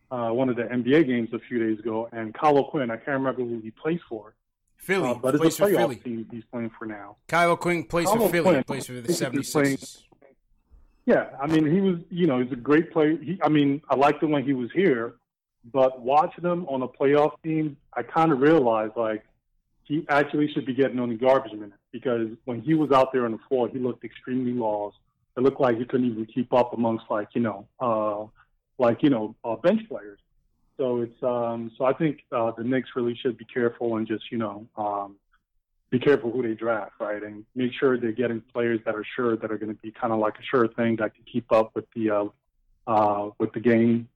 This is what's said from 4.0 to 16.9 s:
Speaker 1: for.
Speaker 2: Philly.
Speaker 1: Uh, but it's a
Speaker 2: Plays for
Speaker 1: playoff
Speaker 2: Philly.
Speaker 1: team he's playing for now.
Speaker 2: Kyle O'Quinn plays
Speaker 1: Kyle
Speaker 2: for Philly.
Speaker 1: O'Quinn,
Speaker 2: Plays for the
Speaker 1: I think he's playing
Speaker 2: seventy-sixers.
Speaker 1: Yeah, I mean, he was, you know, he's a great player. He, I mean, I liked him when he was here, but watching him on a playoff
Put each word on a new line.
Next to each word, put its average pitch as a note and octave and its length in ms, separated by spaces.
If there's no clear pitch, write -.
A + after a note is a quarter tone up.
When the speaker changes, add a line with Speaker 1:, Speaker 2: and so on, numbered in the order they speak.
Speaker 1:
for. A2 260
Speaker 2:
Philly. F3+ 320
Speaker 1:
Uh, A#2+ 40
but B2+ 200
it's - 20
a D3 60
Speaker 2:
Plays D#3+ 160
for G3 80
Speaker 1:
playoff G3 100
Speaker 2:
Philly. B2+ 200
Speaker 1:
team A2+ 360
he's A#2 140
playing A#2 240
for - 160
now. G#2 320
Speaker 2:
Kyle F3 220
O'Quinn E3+ 340
plays E3+ 220
Speaker 1:
Kyle G3+ 100
Speaker 2:
for A3+ 140
Philly. E3 180
Speaker 1:
O'Quinn, C#3+ 160
Speaker 2:
Plays C3+ 220
for B2 80
the B2 60
Speaker 1:
I - 20
think C#3 320
he's C#3 180
playing C#3 240
Speaker 2:
seventy-sixers. - 320
Speaker 1:
Yeah, D#3 240
I C#3 60
mean, D#3 240
he F#3+ 120
was, F#3 160
you F3 180
know, B2+ 140
he's B2 100
a C3+ 60
great C#3+ 340
player. D#3 280
He, E3+ 240
I D3+ 80
mean, C#3+ 400
I C3+ 40
liked C#3+ 280
him D#3 80
when C#3+ 120
he C3+ 120
was B2 180
here, B2+ 440
but C3 300
watching D3+ 440
him F3 220
on C3+ 140
a B2+ 80
playoff D3 440